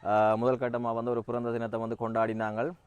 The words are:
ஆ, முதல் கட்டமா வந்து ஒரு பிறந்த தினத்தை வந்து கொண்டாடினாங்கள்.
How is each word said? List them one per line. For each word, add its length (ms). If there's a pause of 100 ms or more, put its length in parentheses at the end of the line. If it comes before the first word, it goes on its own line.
ஆ, 280
முதல் 240
கட்டமா 360
வந்து 160
ஒரு 140
பிறந்த 260
தினத்தை 300
வந்து 200
கொண்டாடினாங்கள். 720 (140)